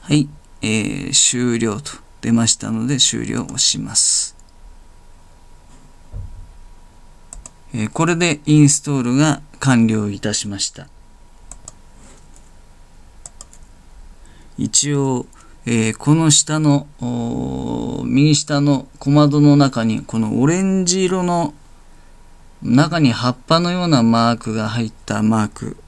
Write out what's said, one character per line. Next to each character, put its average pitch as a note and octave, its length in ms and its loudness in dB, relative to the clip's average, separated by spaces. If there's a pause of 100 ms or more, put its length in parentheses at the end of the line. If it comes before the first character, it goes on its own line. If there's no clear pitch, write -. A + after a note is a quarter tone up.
は C#3+ 60 2
い、 D3+ 140 2 (340)
え A2 460 -4
ー、 - 40 -8
終 A#2+ 460 0
了 A2+ 220 -2
と - 100 -14 (300)
出 A#2 100 -2
ま A2+ 160 4
し - 80 2
た - 160 -8
の A2+ 160 -4
で C3+ 120 -2
終 A#2 280 -2
了 A2 140 -6
を - 60 -8
押 - 120 -12
し - 220 -2
ま G#2+ 160 -8
す。 - 400 -2 (3500)
え A2 120 -4
ー、 A2 40 -6
こ D#3+ 160 -2
れ F3 80 0
で E3 320 0
イ D3+ 100 4
ン D3 120 8
ス - 140 0
ト C#3 180 -2
ー - 20 -2
ル A#2+ 140 0
が D3+ 260 2 (160)
完 A#2+ 300 4
了 G#2+ 200 0
い G2+ 120 -8
た G#2 120 -4
し - 140 -6
ま G2+ 140 -8
し - 100 -6
た。 F#2 160 -18 (3750)
一 C#3+ 380 -2
応、 C3+ 320 -2 (400)
え A2+ 240 2
ー、 A2 60 -6
こ D3 180 4
の D#3+ 160 4
下 D#3 300 0
の、 D3 260 2 (140)
お A#2 1000 -6
ー、 - 20 -8
右 C#3 320 4
下 D3 240 -2
の C#3+ 260 0 (140)
小 C#3 100 -2
窓 D3 300 4
の D3 160 8
中 C3+ 260 2
に、 A2 200 -2
こ - 180 -4
の A2 200 0
オ C3 60 4
レ F3 160 0
ン F#3+ 220 0
ジ F#3 180 0
色 F#3 220 -2
の F3 280 -2 (1120)
中 D#3+ 380 2
に C3+ 100 4
葉 A#2 200 -2
っ B2 60 -4 (120)
ぱ E3 100 4
の F3 140 -2
よ F3+ 140 -2
う - 20 -2
な C3 160 2
マ A#2 260 4
ー A#2 60 0
ク A2+ 180 -8
が A2 140 -4
入 A2+ 180 -4
っ G#2+ 60 -10 (120)
た G#2+ 200 -2
マ A2 220 2
ー - 20 -8
ク - 280 -12 (120)